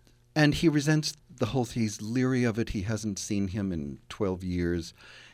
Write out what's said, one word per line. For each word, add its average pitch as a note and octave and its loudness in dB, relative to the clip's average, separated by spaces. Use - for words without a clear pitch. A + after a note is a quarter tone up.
And D3 6
he D#3+ 4
resents D3+ 2
the A#2 -2
whole, B2 0
he's A2 -2
leery B2+ 0
of A2 0
it. A2+ -2
He G2+ -4
hasn't G#2+ -4
seen G2 0
him F#2+ -2
in C#2+ -6
twelve F#2 -2
years. F2 0